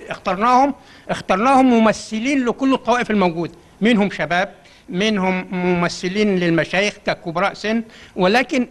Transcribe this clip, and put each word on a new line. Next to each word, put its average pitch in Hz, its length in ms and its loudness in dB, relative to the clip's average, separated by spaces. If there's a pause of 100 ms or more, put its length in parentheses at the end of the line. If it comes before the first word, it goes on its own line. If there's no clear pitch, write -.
اخترناهم، 247 640 0 (360)
اخترناهم 247 720 2
ممثلين 226 640 0
لكل 269 280 -2
الطوائف 233 380 -2
الموجودة، 170 400 0 (300)
منهم 202 300 2
شباب، 175 420 -2 (360)
منهم 185 600 -2
ممثلين 180 880 -2
للمشايخ 175 540 0 (120)
ككبراء 175 480 -2
سن، 220 300 -4 (320)
ولكن 240 560 0